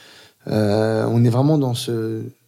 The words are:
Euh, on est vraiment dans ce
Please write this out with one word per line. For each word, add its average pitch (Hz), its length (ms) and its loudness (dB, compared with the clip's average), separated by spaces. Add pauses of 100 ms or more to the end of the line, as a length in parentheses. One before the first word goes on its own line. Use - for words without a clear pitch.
(460)
Euh, 110 640 0
on 117 120 4
est 120 60 4
vraiment 139 300 2
dans 127 160 0
ce 113 480 -6 (260)